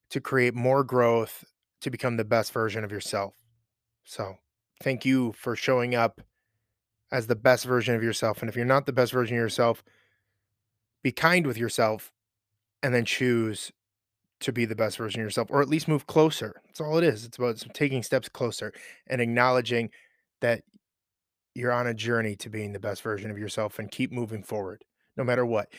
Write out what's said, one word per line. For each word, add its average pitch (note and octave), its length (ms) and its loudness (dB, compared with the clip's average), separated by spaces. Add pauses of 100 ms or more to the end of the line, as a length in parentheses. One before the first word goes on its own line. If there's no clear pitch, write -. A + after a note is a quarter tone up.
(100)
to C3+ 100 -4
create B2 340 2
more C3 300 4
growth, A#2 600 2 (360)
to C#3 100 -6
become A#2+ 260 -2
the A2 80 0
best A2 280 2
version A2 320 -2
of G2+ 80 -8
yourself. G2 520 -6 (600)
So, F#2+ 340 -10 (440)
thank C3 220 -2
you C3 280 2
for A#2 240 -6
showing B2 380 0
up A#2 260 2 (880)
as A#2+ 160 -2
the A#2 100 0
best B2 280 4
version B2 300 2
of A2+ 80 0
yourself, A2+ 380 -2
and A#2 80 -6
if G#2+ 80 -8
you're A#2+ 80 -2
not C3+ 220 4
the C3+ 60 -4
best B2 200 2
version B2 240 0
of A#2 40 0
yourself, A#2 420 0 (1200)
be C3 100 0
kind E3+ 340 4
with A#2 100 -2
yourself A2 560 -2 (720)
and B2 120 0
then A#2+ 100 2
choose A#2 680 0 (640)
to - 140 -4
be A#2 120 0
the A2 120 -4
best G#2+ 220 0
version A2 220 -6
of A2 40 -4
yourself, G#2+ 260 -2
or C#3 100 4
at C3+ 80 2
least D#3 200 0
move D3+ 180 0
closer. D#3 600 2
That's - 140 -20
all D#3 180 0
it E3+ 60 4
is. A#2 200 2
It's A#2 120 -18
about A#2+ 200 0
s-, - 160 -16
taking C3+ 300 0
steps C3 260 -2
closer A2+ 440 -6 (360)
and B2+ 120 -2
acknowledging A#2+ 680 2 (500)
that A#2 220 0 (920)
you're B2 180 0
on A#2+ 160 0
a A#2 60 -2
journey A2 420 -2
to - 120 -14
being G#2+ 240 -8
the G2+ 60 -10
best G2+ 240 -6
version G#2+ 280 -6
of G2+ 80 -10
yourself G#2+ 420 -6
and G2+ 100 -10
keep - 220 -4
moving A2+ 300 -6
forward, G2+ 420 -8 (320)
no C3 80 -4
matter B2 200 2
what. A2+ 340 -2